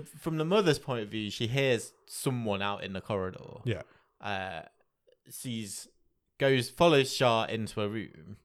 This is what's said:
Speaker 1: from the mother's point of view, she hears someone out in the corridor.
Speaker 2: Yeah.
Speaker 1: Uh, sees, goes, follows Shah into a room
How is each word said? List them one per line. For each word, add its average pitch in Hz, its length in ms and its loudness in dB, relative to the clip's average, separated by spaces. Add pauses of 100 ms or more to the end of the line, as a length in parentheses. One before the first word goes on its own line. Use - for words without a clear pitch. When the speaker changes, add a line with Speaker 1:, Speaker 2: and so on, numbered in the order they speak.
(200)
Speaker 1:
from 160 180 -2
the 156 80 0
mother's 180 340 4
point 120 220 -4
of 104 80 -6
view, 107 220 -4
she 113 160 -2
hears 127 460 2 (140)
someone 113 540 -2
out 101 220 -2
in 95 100 -6
the 95 80 -6
corridor. 95 640 -6
Speaker 2:
Yeah. 104 180 -4 (400)
Speaker 1:
Uh, 95 420 -6 (640)
sees, 113 580 -10 (520)
goes, 135 300 4
follows 147 440 6
Shah 113 320 4
into 110 360 -4
a 104 80 0
room 101 560 -10